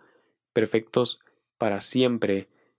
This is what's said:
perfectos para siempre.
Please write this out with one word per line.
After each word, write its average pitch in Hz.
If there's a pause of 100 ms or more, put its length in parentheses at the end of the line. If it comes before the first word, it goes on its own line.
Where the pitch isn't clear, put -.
(540)
perfectos 113 (420)
para 104
siempre. 110 (300)